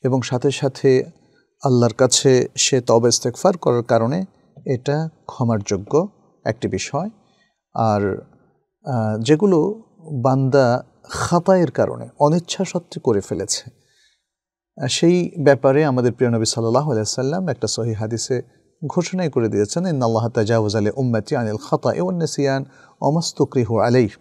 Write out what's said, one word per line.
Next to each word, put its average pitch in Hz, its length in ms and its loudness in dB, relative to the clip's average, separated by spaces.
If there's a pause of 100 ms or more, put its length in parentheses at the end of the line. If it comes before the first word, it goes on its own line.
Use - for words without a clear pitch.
এবং 127 180 0
সাথে 131 300 -2
সাথে 131 520 0 (600)
আল্লাহর 120 300 4
কাছে 127 600 2
সে - 260 0
তওবা 120 280 4
ইস্তেগফার 175 480 0
করার 123 260 0
কারণে 123 420 0 (400)
এটা 143 440 -2 (160)
ক্ষমার 117 400 -2
যোগ্য 120 420 0 (380)
একটি 110 220 -4
বিষয়। 139 420 -4 (640)
আর, 104 480 0 (640)
আহ, 110 360 -4
যেগুলো 175 600 2 (400)
বান্দা 131 600 4 (200)
খাতায়ের 175 680 0
কারণে 117 360 -2 (120)
অনিচ্ছা 175 460 0
সত্ত্বে - 360 -10
করে 104 200 2
ফেলেছে, - 500 -8 (1080)
আহ, 135 60 -4
সেই 170 440 2 (120)
ব্যাপারে 139 420 4
আমাদের 127 260 0
প্রিয় 120 200 0
নবী 110 140 0
সাল্লাল্লাহু 120 460 -2
আলাইহি 107 160 0
ওয়াসাল্লাম 156 400 -4
একটা 117 200 -4
সহিহ 113 300 -4
হাদিসে 113 440 -6 (480)
ঘোষণাই 180 400 -2
করে 117 200 0
দিয়েছেন, 104 360 -2
"ইন্নাল্লাহা 117 440 0
তাজাওয়াজা 110 520 0
লি 104 140 0
উম্মতি 123 400 -2
আনিল 107 220 -4
খাতাই - 440 -2
ওয়ান 180 140 -2
নিসিয়ান 139 500 -2 (360)
ওয়া 139 100 0
মাস্তুকরিহু 131 680 0
আলাইহি।" 120 300 4 (120)